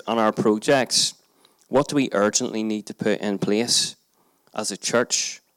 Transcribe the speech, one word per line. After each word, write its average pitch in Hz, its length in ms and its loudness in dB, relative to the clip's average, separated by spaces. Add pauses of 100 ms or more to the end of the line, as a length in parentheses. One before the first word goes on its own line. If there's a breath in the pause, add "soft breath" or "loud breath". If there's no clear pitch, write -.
and 117 140 0
our 107 120 4
projects? 113 840 2 (540 soft breath)
What 135 200 2
do 147 80 -2
we 135 160 2
urgently 107 500 0
need 107 260 -2
to - 60 -10
put - 280 0
in 101 160 0
place - 580 0 (580)
as 107 160 -6
a 101 60 -8
church - 640 -2 (160)